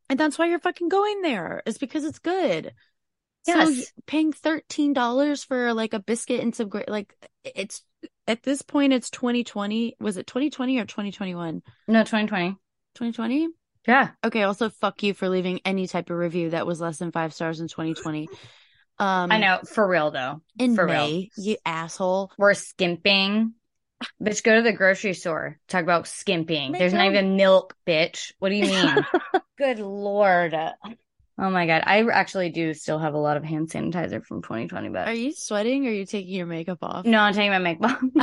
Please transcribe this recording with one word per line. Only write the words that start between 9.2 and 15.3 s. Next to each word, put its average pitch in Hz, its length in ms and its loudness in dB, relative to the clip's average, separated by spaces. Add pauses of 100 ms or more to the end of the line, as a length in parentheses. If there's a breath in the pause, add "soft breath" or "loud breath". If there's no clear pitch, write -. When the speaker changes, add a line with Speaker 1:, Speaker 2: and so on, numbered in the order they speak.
Speaker 1:
twenty. 214 560 -4
Was 208 160 -4
it 180 100 -10
twenty 277 240 -2
twenty 262 300 -2
or 202 60 -4
twenty 202 260 -8
twenty-one? 175 500 -8 (280 soft breath)
Speaker 2:
No, 220 160 6
twenty 214 240 0
twenty. 190 260 -2 (400)
Speaker 1:
Twenty 233 160 -6
twenty? 240 360 -2 (400)
Speaker 2:
Yeah. 240 220 6 (120)
Speaker 1:
Okay, 226 220 0
also, 208 260 0
fuck - 320 -4
you 202 120 2
for 190 160 -2
leaving 185 340 -2